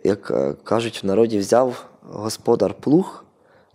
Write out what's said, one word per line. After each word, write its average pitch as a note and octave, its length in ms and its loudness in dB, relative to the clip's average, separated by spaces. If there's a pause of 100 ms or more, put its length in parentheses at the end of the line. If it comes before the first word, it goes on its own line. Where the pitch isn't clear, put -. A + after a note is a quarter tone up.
як, G2+ 280 -2
е, C2+ 320 -2
кажуть A2+ 400 -4
в G2+ 40 -6
народі, A2 320 2
взяв A#2 460 0 (260)
господар A2 640 -2
плуг, - 520 0 (500)